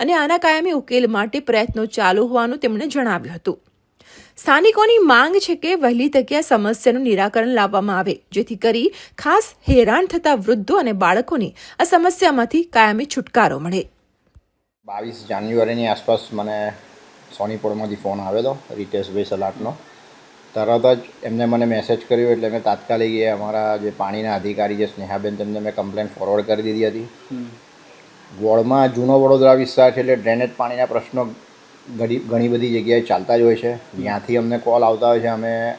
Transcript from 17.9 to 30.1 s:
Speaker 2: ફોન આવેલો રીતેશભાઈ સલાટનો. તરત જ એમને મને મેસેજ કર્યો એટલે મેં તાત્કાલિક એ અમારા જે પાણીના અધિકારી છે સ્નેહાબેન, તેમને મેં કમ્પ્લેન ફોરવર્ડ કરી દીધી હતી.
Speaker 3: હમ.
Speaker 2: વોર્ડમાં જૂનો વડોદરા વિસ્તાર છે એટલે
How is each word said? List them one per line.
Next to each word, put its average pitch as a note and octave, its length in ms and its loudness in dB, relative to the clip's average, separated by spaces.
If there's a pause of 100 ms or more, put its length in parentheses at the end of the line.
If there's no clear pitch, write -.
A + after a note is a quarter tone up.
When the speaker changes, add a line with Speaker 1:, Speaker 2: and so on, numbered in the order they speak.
Speaker 2:
ફોન G2+ 260 -6
આવેલો A2+ 380 -2 (180)
રીતેશભાઈ G2 480 -6
સલાટનો. G2 520 -6 (800)
તરત A#2+ 440 2
જ - 20 -14 (220)
એમને A#2 220 -4
મને A#2 200 2
મેસેજ A2+ 340 0 (100)
કર્યો A#2+ 220 2
એટલે A2+ 180 0
મેં A2 140 -6
તાત્કાલિક A2+ 480 -2
એ A2 160 0
અમારા G#2+ 500 -2
જે G#2 140 -6
પાણીના G#2 440 -4
અધિકારી G2+ 420 -4
છે G#2 100 -2
સ્નેહાબેન, G2+ 500 -8
તેમને G#2 240 -8
મેં G#2 140 -6
કમ્પ્લેન G2+ 320 -6
ફોરવર્ડ G#2 400 -2
કરી G#2+ 160 0
દીધી A2 260 0
હતી. A2+ 200 -8 (240)
Speaker 3:
હમ. B2 120 -10 (960)
Speaker 2:
વોર્ડમાં A#2 540 4
જૂનો C3 260 4
વડોદરા C3+ 320 6
વિસ્તાર B2+ 380 4
છે C3 100 -2
એટલે B2+ 160 2